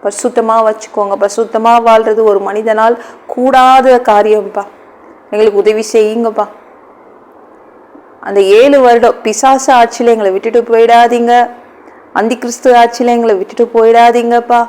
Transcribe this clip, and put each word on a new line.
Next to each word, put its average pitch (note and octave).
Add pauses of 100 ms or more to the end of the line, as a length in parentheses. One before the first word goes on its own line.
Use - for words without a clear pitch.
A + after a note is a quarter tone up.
பரிசுத்தமா A3+ (100)
வச்சுக்கோங்க. G#3+
பரிசுத்தமா A3+ (160)
வாழ்றது A3 (100)
ஒரு G3
மனிதனால் A3 (380)
கூடாத B3+ (120)
காரியம்ப்பா. G#3 (680)
எங்களுக்கு G#3
உதவி G#3+ (100)
செய்யுங்கப்பா. A3 (1800)
அந்த G3 (200)
ஏழு C#4
வருடம் A#3+
பிசாசு C4 (100)
ஆட்சியில A#3
எங்களை G#3
விட்டுட்டு A3
போயிடாதீங்க, A#3 (880)
அந்தி A#3
கிறிஸ்து A#3+ (120)
ஆட்சியில A#3+
எங்களை A3+
விட்டுட்டு A#3 (100)
போயிடாதீங்கப்பா. A#3